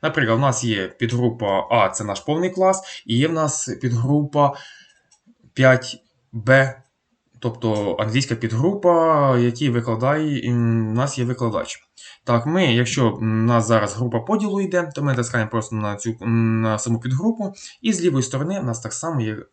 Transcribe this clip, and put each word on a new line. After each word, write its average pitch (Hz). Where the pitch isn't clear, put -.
Наприклад, 120
у -
нас 123
є 101
підгрупа 117
А, 110
це -
наш 101
повний 165
клас, 190
і 117
є 139
в 165
нас 156
підгрупа 139
п'ять 131
Б, 127
тобто 107
англійська 113
підгрупа, 151
якій 120
викладає, 123
і 113
в 120
нас 131
є 127
викладач. 117
Так, 117
ми, 160
якщо 120
в -
нас 110
зараз 107
група 117
поділу 202
йде, 180
то 143
ми 143
натискаємо 117
просто 110
на 104
цю, 113
на 113
саму 117
підгрупу, 190
і 220
з 180
лівої 147
сторони 156
у -
нас 117
так -
само 156
є 110